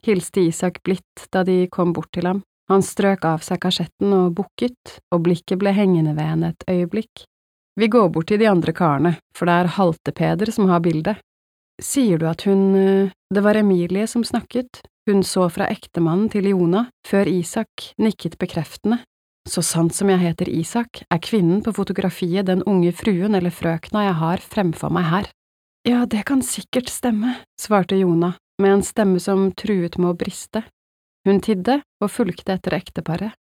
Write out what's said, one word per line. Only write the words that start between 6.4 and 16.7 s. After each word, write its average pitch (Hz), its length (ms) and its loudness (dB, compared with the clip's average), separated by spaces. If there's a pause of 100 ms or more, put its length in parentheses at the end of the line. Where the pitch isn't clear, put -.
et - 160 -12
øyeblikk. 180 560 -4 (560)
«Vi 226 80 2
går 214 240 4
bort 160 160 -4
til 208 140 2
de 220 80 4
andre 165 260 2
karene, 160 400 2 (220)
for 175 100 -2
det 175 80 4
er 175 220 2
Halte-Peder 170 760 0
som 202 200 2
har 170 120 2
bildet.» 165 380 -2 (580)
«Sier 208 400 2
du 165 80 0
at 160 220 -4
hun, 196 260 4
eh», 196 360 4 (220)
det 202 120 2
var 208 100 4
Emilie 196 540 2
som 233 160 -2
snakket. - 560 -6 (260)
Hun 196 160 4
så 185 240 0
fra 175 240 -4
ektemannen 170 640 -2
til 196 160 0
Jona, 190 380 2 (200)